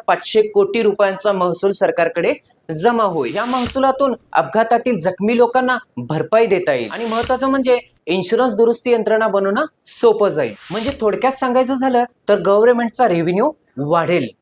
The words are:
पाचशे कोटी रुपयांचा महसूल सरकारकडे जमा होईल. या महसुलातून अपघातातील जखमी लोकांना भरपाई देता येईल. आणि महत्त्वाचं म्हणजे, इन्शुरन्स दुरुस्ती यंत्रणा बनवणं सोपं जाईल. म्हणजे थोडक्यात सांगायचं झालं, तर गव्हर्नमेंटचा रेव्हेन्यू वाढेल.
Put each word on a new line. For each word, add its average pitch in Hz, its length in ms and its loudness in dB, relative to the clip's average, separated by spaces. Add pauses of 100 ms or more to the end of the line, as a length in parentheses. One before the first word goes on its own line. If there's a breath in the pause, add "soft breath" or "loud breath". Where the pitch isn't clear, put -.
पाचशे 190 360 0
कोटी 208 380 0
रुपयांचा 196 500 0
महसूल 185 400 0
सरकारकडे 170 600 0 (360 soft breath)
जमा 214 340 0
होईल. 156 320 -2
या 214 100 -4
महसुलातून 262 680 -2 (180)
अपघातातील 226 680 0
जखमी 190 380 -2
लोकांना 247 400 2 (220)
भरपाई 156 460 0
देता 156 280 0
येईल. 117 180 -4
आणि 214 140 -8
महत्त्वाचं 233 420 -2
म्हणजे, 262 320 0 (260)
इन्शुरन्स 208 520 0
दुरुस्ती 233 340 2
यंत्रणा 220 360 2
बनवणं 196 380 0 (260)
सोपं 214 360 2
जाईल. 147 260 -2 (180)
म्हणजे 226 300 -6
थोडक्यात 214 320 0
सांगायचं 254 420 0
झालं, 247 280 2 (260)
तर 202 120 2
गव्हर्नमेंटचा 233 640 2
रेव्हेन्यू 180 440 0 (280)
वाढेल. 156 480 0 (140)